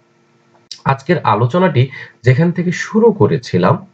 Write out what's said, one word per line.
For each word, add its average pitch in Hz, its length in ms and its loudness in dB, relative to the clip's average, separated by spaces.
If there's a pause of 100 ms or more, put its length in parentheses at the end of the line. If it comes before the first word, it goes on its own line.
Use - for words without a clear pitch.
(840)
আজকের 139 340 -2
আলোচনাটি 123 720 0 (320)
যেখান 151 300 2
থেকে 175 200 -4
শুরু 220 400 0
করেছিলাম 92 840 0